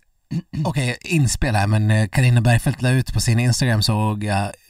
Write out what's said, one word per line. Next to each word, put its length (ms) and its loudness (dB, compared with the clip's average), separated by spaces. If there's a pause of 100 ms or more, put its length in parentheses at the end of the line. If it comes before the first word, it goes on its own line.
<clears throat> 560 -8
okej, 360 -4
inspel 540 -2
här, 120 0
men, 240 2
eh, 180 2
Carina 320 2
Bergfeldt 420 2
la 80 0
ut 220 0
på 80 -2
sin 200 0
Instagram, 420 0
såg 420 -2
jag 260 -2 (200)